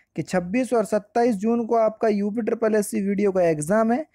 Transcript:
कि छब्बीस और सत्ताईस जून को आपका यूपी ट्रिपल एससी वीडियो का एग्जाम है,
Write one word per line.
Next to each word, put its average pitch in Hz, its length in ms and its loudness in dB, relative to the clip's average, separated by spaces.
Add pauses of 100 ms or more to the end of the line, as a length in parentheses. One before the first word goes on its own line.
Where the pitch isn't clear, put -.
(160)
कि 165 60 -6
छब्बीस 190 520 -2
और 220 120 2
सत्ताईस 226 500 0
जून 226 300 0
को 233 100 -2
आपका 220 320 0
यूपी 208 340 0
ट्रिपल 220 340 0
एससी 214 260 -2
वीडियो 196 300 0
का 185 100 2
एग्जाम 175 500 2
है, 285 240 -2